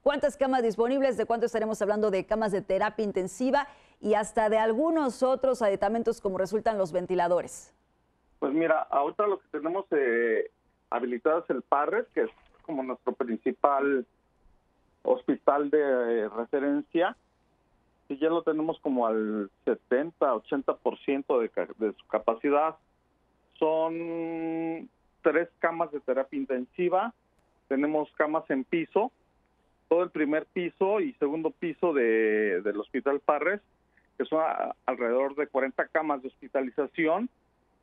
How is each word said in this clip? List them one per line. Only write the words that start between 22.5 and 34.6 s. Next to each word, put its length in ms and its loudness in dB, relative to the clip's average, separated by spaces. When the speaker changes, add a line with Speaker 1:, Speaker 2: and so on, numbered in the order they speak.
Speaker 2:
Son 1300 -2
tres 260 2
camas 340 -2
de 80 -6
terapia 360 -2
intensiva, 760 -2
tenemos 480 0
camas 320 0
en 160 0
piso, 480 -2
todo 160 4
el 60 -2
primer 380 0
piso 520 -2
y 140 -2
segundo 380 -2
piso 420 -2
de, 680 2
del 160 -2
Hospital 440 -2
Parres, 400 0
que 80 -2
son 160 0
a-, 340 -2